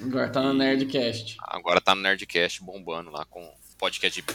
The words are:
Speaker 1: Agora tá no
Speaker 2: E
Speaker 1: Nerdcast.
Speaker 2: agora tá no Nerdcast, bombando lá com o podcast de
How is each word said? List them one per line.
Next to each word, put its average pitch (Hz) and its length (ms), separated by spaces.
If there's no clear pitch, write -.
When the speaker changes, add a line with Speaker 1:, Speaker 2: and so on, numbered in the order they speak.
Speaker 1:
Agora 127 260
tá 131 140
no 139 100
Speaker 2:
E 135 60
Speaker 1:
Nerdcast. 135 840
Speaker 2:
agora 87 400
tá 95 140
no 95 80
Nerdcast, 95 600
bombando 85 480
lá 76 140
com 87 200
o 78 80
podcast 92 420
de - 140